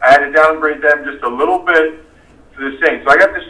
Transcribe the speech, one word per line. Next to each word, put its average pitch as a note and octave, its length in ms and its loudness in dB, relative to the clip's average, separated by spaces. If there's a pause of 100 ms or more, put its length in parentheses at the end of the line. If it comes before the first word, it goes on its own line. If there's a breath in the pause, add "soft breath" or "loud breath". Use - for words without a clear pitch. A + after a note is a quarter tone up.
I B2+ 120 4
had C#3+ 60 8
to C#3 140 -4
downgrade D#3 480 0
them D3 240 0
just - 200 -12
a A#2+ 40 -6
little C#3 300 -2
bit - 460 -2 (520 soft breath)
to C#3 140 -8
the C3+ 140 -12
Saints. - 200 -2
So - 60 0
I D#3 80 4
got G3 160 2
the F3 160 -10